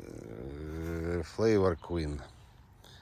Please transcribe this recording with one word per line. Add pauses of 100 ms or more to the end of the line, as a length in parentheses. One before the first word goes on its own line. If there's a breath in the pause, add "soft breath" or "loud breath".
е, (120)
Flavor
Queen. (800 loud breath)